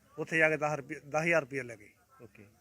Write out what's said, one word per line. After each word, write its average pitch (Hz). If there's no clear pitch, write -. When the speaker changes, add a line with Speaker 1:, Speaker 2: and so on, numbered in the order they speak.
Speaker 1:
ਉੱਥੇ 160
ਜਾ 156
ਕੇ 156
ਦਸ 151
ਰੁਪਏ, 139
ਦਸ 143
ਹਜ਼ਾਰ 170
ਰੁਪਇਆ 135
ਲੈ 117
ਗਏ। 101
Speaker 2:
ਓਕੇ, 107